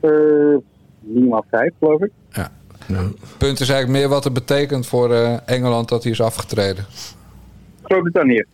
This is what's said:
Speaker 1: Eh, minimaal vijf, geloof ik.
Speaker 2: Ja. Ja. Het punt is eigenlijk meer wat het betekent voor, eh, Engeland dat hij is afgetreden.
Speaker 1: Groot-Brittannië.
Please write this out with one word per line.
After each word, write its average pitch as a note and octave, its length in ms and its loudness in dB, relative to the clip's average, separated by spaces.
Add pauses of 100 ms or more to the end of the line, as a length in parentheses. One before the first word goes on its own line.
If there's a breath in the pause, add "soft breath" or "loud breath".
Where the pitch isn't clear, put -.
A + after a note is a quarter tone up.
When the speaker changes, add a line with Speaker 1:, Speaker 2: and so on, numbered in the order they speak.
Speaker 1:
Eh, D#3 100 2 (880)
minimaal A2+ 500 0
vijf, C3 280 0
geloof D#3 240 2
ik. G#3 80 -4 (200)
Speaker 2:
Ja. - 220 -8 (360)
Ja. F#2 140 -2
Het - 360 -10
punt C#3 220 -2
is B2+ 80 -2
eigenlijk C3+ 320 0
meer C#3 80 2
wat C#3 160 0
het C3+ 80 -2
betekent C#3 540 -2
voor, B2 260 0
eh, A#2 240 2 (100)
Engeland B2 420 -2
dat A#2 140 -2
hij A#2+ 100 -2
is A2 80 -4
afgetreden. G2 640 -4 (1000 loud breath)
Speaker 1:
Groot-Brittannië. E3+ 720 0